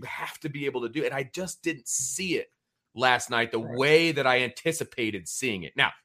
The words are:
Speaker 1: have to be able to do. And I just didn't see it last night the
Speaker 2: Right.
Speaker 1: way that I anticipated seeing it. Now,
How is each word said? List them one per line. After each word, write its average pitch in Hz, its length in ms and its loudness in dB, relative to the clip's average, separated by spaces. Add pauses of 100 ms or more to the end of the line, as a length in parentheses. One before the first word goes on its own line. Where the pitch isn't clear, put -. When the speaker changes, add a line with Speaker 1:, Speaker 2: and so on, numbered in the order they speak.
Speaker 1:
have - 360 -10
to 156 80 -6
be 143 160 -6
able 127 160 -2
to 117 80 -2
do. 139 160 -4
And 131 80 -2
I 139 100 -4 (100)
just 180 300 -8
didn't 151 240 -4
see - 480 -2
it - 160 -4 (440)
last 123 340 4
night 117 220 2
the 113 80 0
Speaker 2:
Right. 120 180 -6
Speaker 1:
way 156 340 6
that 139 160 2
I 127 140 6
anticipated 120 840 -4
seeing 104 360 -4
it. 73 140 -12
Now, 135 140 4 (140)